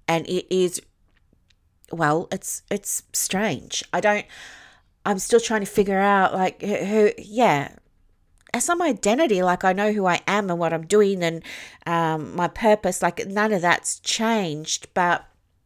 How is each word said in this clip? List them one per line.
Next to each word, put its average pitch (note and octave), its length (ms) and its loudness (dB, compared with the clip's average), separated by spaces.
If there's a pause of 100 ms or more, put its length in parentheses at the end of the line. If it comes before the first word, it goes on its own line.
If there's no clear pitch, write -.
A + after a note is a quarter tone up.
And E3 220 -2
it F3+ 260 -4
is, F3+ 280 0 (1120)
well, E3 360 0
it's, - 400 -8
it's - 340 -6 (100)
strange. - 800 -4
I F3+ 80 0
don't, G#3 240 2 (800)
I'm G3 120 0
still A#3 220 4
trying A3 220 -2
to G3 40 -6
figure G3 340 0
out, G3 340 4
like, F#3 280 -2
who, G3+ 140 -4
who, G#3 420 2
yeah, G3+ 520 0 (840)
as - 120 -4
some D#4+ 160 0
identity, A3+ 600 2
like, F3+ 200 2
I F#3+ 80 4
know G#3 220 0
who G3 140 0
I F3 200 2
am G3+ 220 0
and E3+ 100 -2
what E3 140 0
I'm D#3+ 140 -4
doing G3 360 2
and, E3 180 -2 (440)
um, D#3+ 500 -2
my F3 140 0
purpose, G#3 520 2
like, F3 260 -2
none G#3 260 0
of F3 80 0
that's - 380 0
changed. F#3+ 920 -4
But F3 320 0 (400)